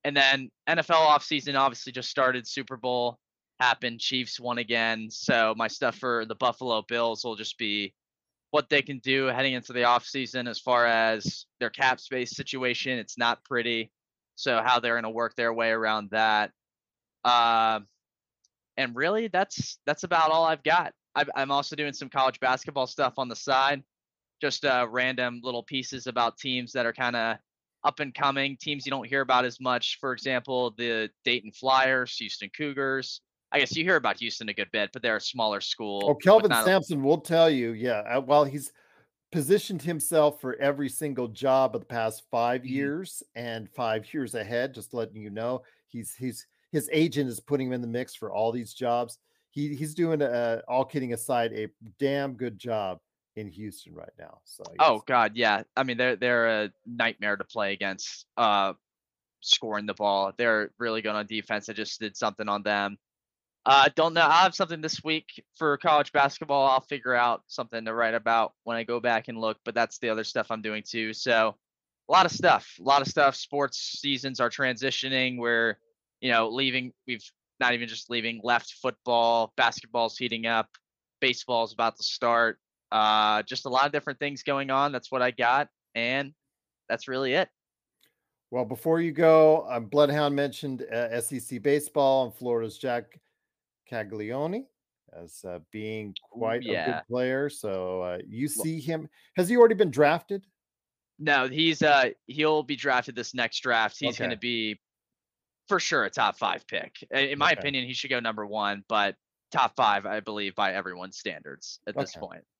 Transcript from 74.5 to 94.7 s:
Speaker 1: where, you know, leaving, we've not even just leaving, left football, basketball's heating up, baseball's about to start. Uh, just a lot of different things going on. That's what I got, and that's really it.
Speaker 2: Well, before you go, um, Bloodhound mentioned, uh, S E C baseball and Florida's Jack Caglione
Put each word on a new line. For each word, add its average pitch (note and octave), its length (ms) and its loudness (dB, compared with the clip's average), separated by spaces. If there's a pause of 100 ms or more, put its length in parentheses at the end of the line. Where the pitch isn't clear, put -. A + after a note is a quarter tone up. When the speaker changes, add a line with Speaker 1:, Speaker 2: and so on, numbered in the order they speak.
Speaker 1:
where, A#2 420 0 (400)
you B2+ 100 -4
know, A2+ 200 4
leaving, B2+ 420 -2 (160)
we've A#2+ 160 -8 (380)
not B2 120 2
even A#2+ 140 -4
just A2 220 -14
leaving, A#2 340 -4
left A#2+ 380 0
football, A#2 720 0
basketball's A#2 640 -2
heating A#2 280 -4
up, A2+ 220 0 (540)
baseball's A#2+ 500 0
about A2+ 240 -2
to - 80 -12
start. A#2 560 0 (320)
Uh, G#2+ 520 4
just B2+ 220 -10
a C3+ 40 -6
lot C3 160 4
of C#3+ 80 -2
different C#3+ 260 -4
things C#3+ 240 -6
going C#3 280 -2
on. C#3 200 2
That's B2+ 180 -8
what C3 120 -2
I B2+ 100 2
got, B2+ 380 2 (260)
and C3 380 -2 (560)
that's - 180 -4
really C3 260 -2
it. E3+ 140 2 (1040)
Speaker 2:
Well, B2 140 -2
before D#3+ 340 0
you E3 140 0
go, D#3+ 560 8
um, A#2 160 -4
Bloodhound C#3+ 500 4
mentioned, C#3 560 -4
uh, A#2 200 0
S A#2 200 -4
E C3 80 -8
C B2 200 -10
baseball C#3 640 2
and A2+ 100 -12
Florida's A#2 420 -2
Jack A#2+ 420 -4 (720)
Caglione A#2+ 760 -6 (460)